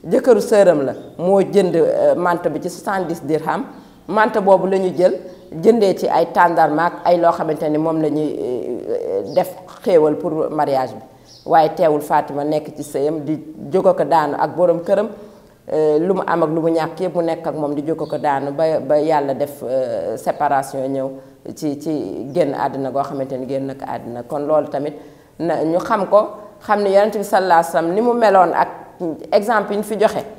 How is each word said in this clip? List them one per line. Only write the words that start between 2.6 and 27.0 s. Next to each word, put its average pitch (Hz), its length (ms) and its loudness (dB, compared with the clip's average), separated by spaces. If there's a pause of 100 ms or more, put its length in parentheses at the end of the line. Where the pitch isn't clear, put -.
ci 175 80 -6
soixante-dix 180 540 -6
dirham. 156 400 -2 (440)
Manto 214 320 2
boobu 185 280 4
la 190 100 2
ñu 190 180 0
jël, 180 240 4 (320)
jëndee 196 460 4
ci 190 100 -2
ay 170 240 2
tàndarma 165 540 4
ak 175 60 -2 (120)
ay 175 140 4
loo 170 140 4
xamante 156 360 -2
ni 151 100 0
moom 160 220 0
la 156 80 0
ñuy, 147 300 -2
eh, 104 840 -4 (120)
def - 200 -2 (300)
xéewal 156 320 4
pour 156 340 -4
mariage 139 440 -2
bi. - 80 -16 (440)
Waaye 160 300 6
teewul 151 240 2
Fatima 147 440 -2
nekk 151 320 -4
ci 147 60 -10
sëyam 147 420 -4
di 156 140 -4 (320)
jóg 185 260 4
ko 170 80 0
daanu 151 320 2
ak 143 200 -2
borom 170 240 2
këram, 202 280 0 (600)
eh, 151 320 2
lu 185 140 0
mu 185 120 -2
am 170 160 2
ak 156 80 2
lu 165 100 0
mu 160 80 0
ñàkk 160 320 -2
yëpp 180 140 -4
mu 175 80 0
nekk 165 240 -4
ak 143 80 -4
moom 147 200 -4
di 147 80 -4
jóg 156 260 -4
ko 151 100 -6
daanu 143 320 -2
ba, 156 300 0
ba 147 180 0
Yàlla 147 360 0
def, 143 280 -8
eh, 117 540 -4
séparation 139 720 -2
ñëw 135 220 -4 (440)
ci, 143 260 -4
ci 107 540 -6
génn 147 180 0
àddina 135 380 -2
goo 139 120 -2
xamante 135 360 -6
ni 131 80 -8
génn 135 200 -4
na 131 80 -8
ko 131 120 -12
àddina. 120 380 -10
Kon 147 200 -6
loolu 151 240 0
tamit 147 260 -6 (440)
na 156 240 -2
ñu 160 160 0
xam 196 300 0
ko, 208 200 4 (320)
xam 208 220 0
ni 196 80 0
Yonent 208 260 4